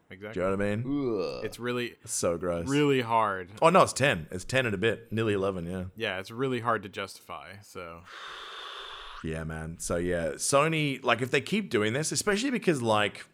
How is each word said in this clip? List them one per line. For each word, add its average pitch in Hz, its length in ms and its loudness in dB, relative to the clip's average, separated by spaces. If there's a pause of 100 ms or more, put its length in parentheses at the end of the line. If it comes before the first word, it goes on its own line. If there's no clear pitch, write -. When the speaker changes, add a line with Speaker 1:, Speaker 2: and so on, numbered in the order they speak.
Speaker 1:
exactly. 101 240 -12
Speaker 2:
Do 85 120 -2
you 95 40 2
know 98 60 2
what 101 100 2
I 104 100 0
mean? 123 440 0
Speaker 3:
Ugh. 69 240 -4
Speaker 1:
It's 107 160 -6
really, 120 420 -4
Speaker 2:
It's - 120 -8
so 87 240 2
gross. 85 300 -2
Speaker 1:
really 143 340 4
hard. 104 480 0 (100)
Speaker 2:
Oh, 160 100 8
no, 190 120 10
it's - 100 4
ten. 120 380 2
It's 92 140 -8
ten 127 220 2
and 104 80 0
a 92 40 0
bit. 104 340 0
Nearly 110 220 2
eleven, 95 320 0
yeah. 90 180 -6 (120)
Speaker 1:
Yeah, 104 220 -4
it's 95 120 -10
really 123 300 -2
hard 110 240 2
to 104 40 -10
justify, 92 760 -10
so. 85 420 -14
Speaker 2:
<sighs> - 60 -20 (1120)
Yeah, 80 220 -4
man. 80 340 -8
So, 90 180 -4
yeah, 85 360 0
Sony, 143 720 0
like, 117 160 4
if 127 100 -2
they 143 120 4
keep 196 280 0
doing 110 220 4
this, 147 180 0
especially 214 400 0
because, 180 300 2
like, 104 540 2